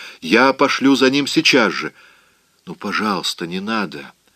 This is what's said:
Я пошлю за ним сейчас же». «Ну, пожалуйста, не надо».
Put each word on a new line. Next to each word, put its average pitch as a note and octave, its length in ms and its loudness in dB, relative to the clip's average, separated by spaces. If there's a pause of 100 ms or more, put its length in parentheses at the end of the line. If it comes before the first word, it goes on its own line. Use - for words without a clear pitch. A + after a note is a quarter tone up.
(220)
Я A2+ 320 4
пошлю C3+ 420 2
за C3 140 4
ним C#3 180 0
сейчас C3 460 2
же». - 200 -8 (720)
«Ну, F#2 100 -14
пожалуйста, F#2+ 720 -4
не F#2 140 -6
надо». G2 520 -6 (220)